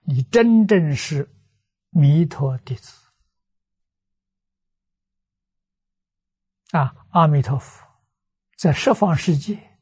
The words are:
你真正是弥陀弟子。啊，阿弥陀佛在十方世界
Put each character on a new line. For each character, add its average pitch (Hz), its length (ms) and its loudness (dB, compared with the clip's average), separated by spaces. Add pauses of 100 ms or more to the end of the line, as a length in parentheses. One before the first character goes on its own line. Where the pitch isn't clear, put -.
你 135 220 -4
真 226 420 4
正 170 300 2
是 143 360 -8 (600)
弥 156 340 4
陀 135 320 -6
弟 - 160 -12
子。 - 180 -16 (3750)
啊， 143 400 -4
阿 165 160 2
弥 143 120 2
陀 131 200 -4
佛 - 280 -20 (680)
在 160 160 0
十 - 180 -2
方 180 240 0
世 151 220 -2
界 - 440 -10